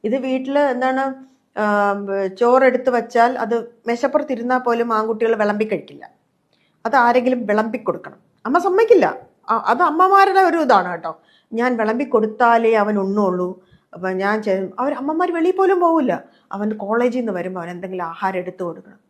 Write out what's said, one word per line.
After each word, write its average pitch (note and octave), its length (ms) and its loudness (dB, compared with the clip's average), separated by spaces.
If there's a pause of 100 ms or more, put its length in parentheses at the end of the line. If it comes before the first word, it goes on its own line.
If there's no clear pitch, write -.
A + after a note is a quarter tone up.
ഇത് A#3+ 140 -2
വീട്ടില് C4 420 -2
എന്താണ്, C4 440 0 (560)
ആ, G#3 340 2 (460)
ചോറെടുത്ത് B3+ 500 4
വച്ചാൽ A#3+ 500 0
അത് A#3 340 -4 (140)
മേശപ്പുറത്തിരുന്നാ B3+ 720 -2
പോലും A#3 360 -2
ആൺകുട്ടികൾ A3 420 0
വിളമ്പി G#3 300 -2
കഴിക്കില്ല. D3 440 -10 (760)
അത് A#3 100 -2
ആരെങ്കിലും A#3+ 500 2
വിളമ്പി G#3+ 320 -2
കൊടുക്കണം. - 400 -8 (280)
അമ്മ C#4+ 140 2
സമ്മതിക്കില്ല. F#4+ 580 4 (320)
ആ, A3+ 180 0
അത് B3 140 2
അമ്മമാരുടെ F#4+ 580 4
ഒരു E4+ 180 4
ഇതാണ് G#3+ 320 2
കേട്ടോ. E3+ 320 -10 (320)
"ഞാൻ A#3+ 240 0
വിളമ്പി A3 260 -2
കൊടുത്താലേ A3+ 680 2
അവൻ G#3 260 0
ഉണ്ണുള്ളൂ." F#3 640 -2 (280)
അപ്പൊ F#3 160 -8
ഞാൻ G3+ 340 -2
ചെ-, F#3+ 260 -2 (100)
അവർ C#4 140 -2
അമ്മമാർ D#4+ 380 -2
വെളിയിൽ E4+ 240 0
പോലും F#4+ 240 2
പോവില്ല. D#4+ 440 0 (280)
അവൻ G#3+ 260 -6
കോളേജിൽ A#3 420 -2
നിന്ന് A3+ 120 -6
വരുമ്പോ F3+ 300 -8
അവൻ E3+ 80 -12
എന്തെങ്കിലും F3+ 340 -10
ആഹാരം F#3+ 340 -6
എടുത്തു F3+ 260 -8
കൊടുക്കണം. - 360 -14 (100)